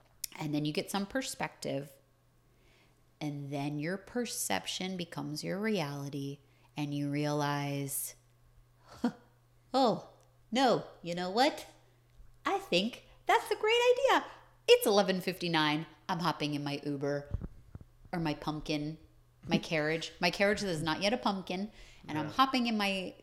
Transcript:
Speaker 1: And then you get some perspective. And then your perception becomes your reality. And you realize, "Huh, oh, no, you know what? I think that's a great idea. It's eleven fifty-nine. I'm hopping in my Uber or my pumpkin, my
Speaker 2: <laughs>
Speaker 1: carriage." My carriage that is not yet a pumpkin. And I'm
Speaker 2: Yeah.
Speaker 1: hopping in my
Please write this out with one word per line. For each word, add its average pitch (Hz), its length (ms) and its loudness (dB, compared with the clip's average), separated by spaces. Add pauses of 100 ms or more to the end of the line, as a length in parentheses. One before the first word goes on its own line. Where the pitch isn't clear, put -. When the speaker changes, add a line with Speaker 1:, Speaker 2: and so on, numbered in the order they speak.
(380)
Speaker 1:
And 151 160 -4
then 147 100 0
you 151 80 -2
get 185 180 -4
some 196 160 -2
perspective. 151 840 -6 (1300)
And 143 300 -8
then 147 280 -4
your 156 180 -4
perception 196 1000 -4
becomes 156 480 -8
your 175 140 -4
reality. 143 800 -4 (380)
And 147 180 -4
you 143 160 -2
realize, 143 1040 -2 (840)
"Huh, 240 120 -2 (640)
oh, 254 340 4 (420)
no, 226 340 4 (180)
you 170 120 -6
know 180 160 -4
what? 262 360 2 (800)
I 381 140 0
think 202 460 0 (220)
that's 440 240 4
a 415 60 2
great 440 220 4 (140)
idea. 494 320 4 (420)
It's 480 200 8
eleven 190 340 4
fifty-nine. 165 680 0 (220)
I'm 175 120 -2
hopping 151 340 0
in 143 100 -4
my 143 200 -4
Uber 143 440 -2 (840)
or 180 60 -4
my 156 160 0
pumpkin, 151 640 -4 (480)
my 208 120 2
Speaker 2:
<laughs> - 0 -
Speaker 1:
carriage." 156 600 -2
My 180 120 2
carriage 202 320 2
that 202 80 -2
is 156 120 -2
not 160 200 0
yet 208 100 2
a 247 60 0
pumpkin. 196 520 -2 (380)
And 151 100 -4
I'm 151 80 -2
Speaker 2:
Yeah. 143 60 -8
Speaker 1:
hopping 240 340 4
in 226 100 0
my 196 460 -2